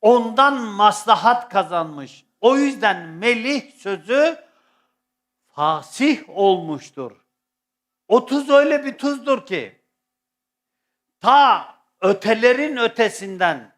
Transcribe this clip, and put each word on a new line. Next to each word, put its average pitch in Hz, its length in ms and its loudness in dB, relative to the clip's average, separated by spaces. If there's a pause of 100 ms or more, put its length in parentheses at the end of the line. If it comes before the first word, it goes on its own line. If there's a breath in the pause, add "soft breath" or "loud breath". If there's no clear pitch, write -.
ondan 240 600 2
maslahat 214 880 2
kazanmış. 160 760 -6 (160)
O 254 160 4
yüzden 214 520 -2
melih 233 680 -4
sözü 226 680 -4 (1000)
fasih 160 800 -4
olmuştur. 165 840 -4 (960)
O 226 180 2
tuz 277 240 -4
öyle 285 340 4
bir 269 140 -10
tuzdur 269 480 -4
ki 131 360 -10 (1400)
ta 240 540 2 (260)
ötelerin 226 760 0
ötesinden 190 1000 -4